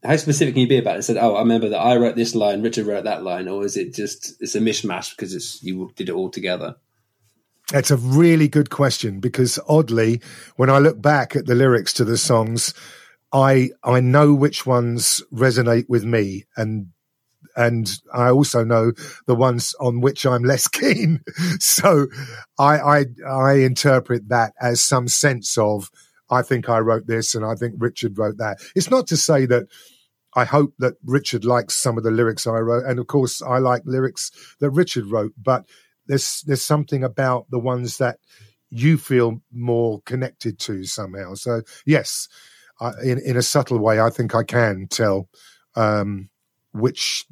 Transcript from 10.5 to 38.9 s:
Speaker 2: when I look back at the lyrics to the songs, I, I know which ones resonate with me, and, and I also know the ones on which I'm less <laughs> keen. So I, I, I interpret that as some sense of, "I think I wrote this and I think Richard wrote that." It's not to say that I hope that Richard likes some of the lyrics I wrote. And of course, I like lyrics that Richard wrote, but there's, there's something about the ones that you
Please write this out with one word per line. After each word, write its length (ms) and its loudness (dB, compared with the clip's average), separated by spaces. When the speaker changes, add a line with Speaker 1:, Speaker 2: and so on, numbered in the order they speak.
Speaker 2:
when 140 2
I 80 6
look 220 4
back 360 2
at 100 -4
the 80 2
lyrics 400 4
to 100 2
the 140 0
songs, 560 0
I, 380 4
I 160 4
know 340 6
which 320 0
ones 560 0
resonate 560 2
with 160 0
me, 420 -2
and, 320 -4
and 320 0
I 180 2
also 340 4
know 280 2
the 100 4
ones 440 0
on 200 -2
which 260 0
I'm 160 2
less 260 2
<laughs> 0 -
keen. 520 0
So 460 2
I, 200 4
I, 260 2
I 300 2
interpret 720 2
that 300 0
as 200 0
some 280 0
sense 500 -2
of, 320 0
"I 120 2
think 280 -4
I 80 2
wrote 280 0
this 280 -4
and 100 -4
I 100 -4
think 240 -6
Richard 400 -4
wrote 200 -2
that." 200 -6
It's 160 -2
not 180 0
to 80 -2
say 300 2
that 200 0
I 100 2
hope 340 0
that 160 -2
Richard 400 -2
likes 320 0
some 220 -2
of 60 -6
the 80 2
lyrics 360 0
I 100 -2
wrote. 260 0
And 160 -4
of 80 -8
course, 340 -2
I 160 -2
like 260 0
lyrics 460 -4
that 100 0
Richard 360 0
wrote, 300 -4
but 320 -2
there's, 400 -2
there's 160 -2
something 400 -2
about 480 -4
the 80 -4
ones 400 -4
that 200 -2
you 280 2